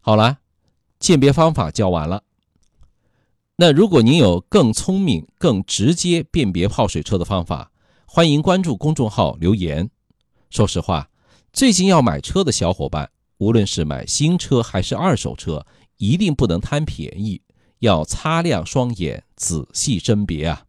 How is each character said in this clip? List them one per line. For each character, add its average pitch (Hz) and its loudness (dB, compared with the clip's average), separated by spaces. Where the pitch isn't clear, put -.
好 107 2
了， 117 2
鉴 165 4
别 135 6
方 160 4
法 101 -2
教 95 0
完 80 -2
了。 95 -6
那 170 6
如 190 6
果 165 6
您 127 6
有 92 4
更 139 4
聪 190 -2
明、 120 -2
更 107 0
直 113 0
接 170 0
辨 131 -2
别 87 0
泡 113 -2
水 82 -4
车 98 -2
的 85 -2
方 92 -4
法， - -10
欢 165 2
迎 147 2
关 190 0
注 151 -2
公 151 -2
众 113 -2
号 80 0
留 87 2
言。 85 -2
说 - 0
实 92 -2
话， 80 -4
最 262 2
近 180 2
要 175 6
买 87 0
车 - -2
的 131 -2
小 87 0
伙 71 -6
伴， 76 -8
无 104 0
论 113 4
是 - -2
买 71 -6
新 165 0
车 123 0
还 101 -4
是 - -4
二 151 0
手 - -6
车， 76 -10
一 104 0
定 185 0
不 127 0
能 85 0
贪 147 -4
便 - -10
宜， 101 -8
要 90 2
擦 165 -4
亮 117 -2
双 123 -2
眼， 82 -8
仔 76 -6
细 117 -2
甄 104 0
别 78 -4
啊。 80 -6